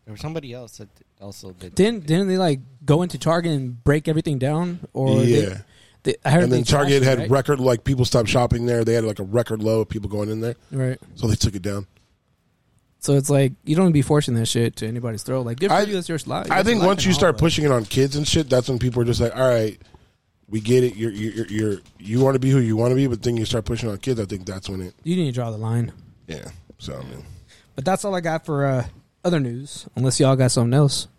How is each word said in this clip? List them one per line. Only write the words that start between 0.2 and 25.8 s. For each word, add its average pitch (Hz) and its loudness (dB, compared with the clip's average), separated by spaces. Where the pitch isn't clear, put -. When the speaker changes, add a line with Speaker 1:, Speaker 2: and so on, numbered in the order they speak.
Speaker 1:
somebody 151 -10
else 120 -18
that 104 -18
also 98 -16
did 90 -16
Speaker 2:
Didn't, 202 2
didn't 185 2
they, 185 0
like, 156 2
go 147 4
into 170 -6
Target 170 0
and 123 -6
break 147 2
everything 156 -2
down? 170 -2
Or 131 2
they, 117 4
Speaker 3:
Yeah. 95 -6
Speaker 2:
they, - -2
I 131 2
heard 170 6
Speaker 3:
And 127 2
then 127 4
Speaker 2:
they - -2
trashed 113 -2
Speaker 3:
Target 143 4
Speaker 2:
it, 135 4
Speaker 3:
had 131 4
Speaker 2:
right? 107 -4
Speaker 3:
record, 135 2
like, 123 2
people 131 0
stopped 117 2
shopping 120 2
there. 120 2
They 117 2
had, 117 2
like, 107 -4
a 101 -6
record 110 -2
low 110 2
of 104 -4
people 101 -8
going 104 -6
in 110 -6
there. 117 -6
Speaker 2:
Right. 131 -4
Speaker 3:
So 117 -4
they 107 2
took - -2
it 101 -8
down. 101 -6
Speaker 2:
So 139 -2
it's 139 0
like, 135 2
you 156 -2
don't 180 4
be 147 4
forcing 147 2
that 113 0
shit 117 0
to 110 -6
anybody's 117 -8
throat. 127 -4
Like, 117 -8
good 196 -2
for 165 4
Speaker 3:
I, 202 4
Speaker 2:
you, 208 -4
it's 175 -6
your 160 -4
li-, - -6
Speaker 3:
I 185 4
Speaker 2:
it's 190 2
Speaker 3:
think 226 2
Speaker 2:
your 175 4
Speaker 3:
once 196 2
Speaker 2:
life - 0
Speaker 3:
you 190 2
Speaker 2:
and 175 4
all, - -2
Speaker 3:
start 175 4
Speaker 2:
but - -10
Speaker 3:
pushing 160 2
it 143 4
on 117 2
kids 135 0
and 147 -2
shit, 156 0
that's 127 2
when 127 0
people 123 0
are 117 2
just 113 0
like, 117 0
"All 127 2
right, 110 0
we 107 -4
get 123 4
it. 113 -2
You're, 113 -4
you're, 104 -6
you're, 110 -6
you're, 107 -2
you 110 -2
wanna 135 4
be 131 2
who 135 6
you 110 2
wanna 120 2
be," 135 2
but 113 -4
then 120 0
you 107 -2
start 110 -4
pushing 117 -4
on 98 -8
kids, 123 -2
I 101 -2
think 92 -10
that's 95 -10
when 95 -8
it 90 -12
Speaker 2:
You 170 -2
need 175 0
to 131 -4
draw 117 -6
the 107 -8
line. 113 -2